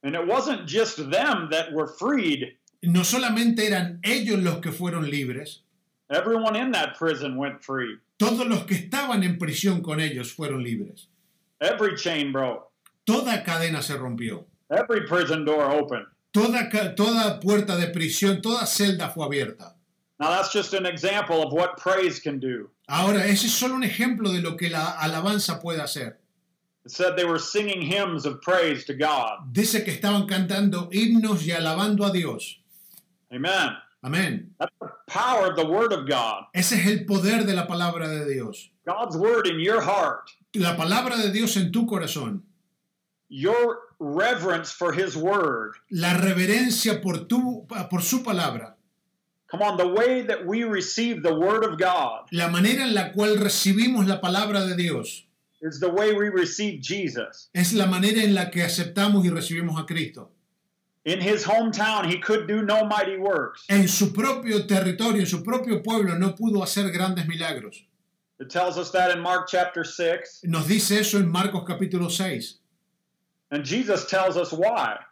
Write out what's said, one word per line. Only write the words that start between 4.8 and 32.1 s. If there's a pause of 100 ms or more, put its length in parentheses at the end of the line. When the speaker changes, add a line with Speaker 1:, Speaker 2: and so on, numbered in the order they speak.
Speaker 2:
libres, (460)
Speaker 1:
Everyone
in
that
prison
went
free. (180)
Speaker 2:
todos
los
que
estaban
en
prisión
con
ellos
fueron
libres. (520)
Speaker 1:
Every
chain
broke. (340)
Speaker 2:
Toda
cadena
se
rompió. (240)
Speaker 1:
Every
prison
door
opened. (260)
Speaker 2:
Toda
ca-,
toda
puerta
de
prisión,
toda
celda
fue
abierta. (440)
Speaker 1:
Now
that's
just
an
example
of
what
praise
can
do. (180)
Speaker 2:
Ahora,
ese
es
solo
un
ejemplo
de
lo
que
la
alabanza
puede
hacer. (680)
Speaker 1:
It
said
they
were
singing
hymns
of
praise
to
God.
Speaker 2:
Dice
que
estaban
cantando
himnos
y
alabando
a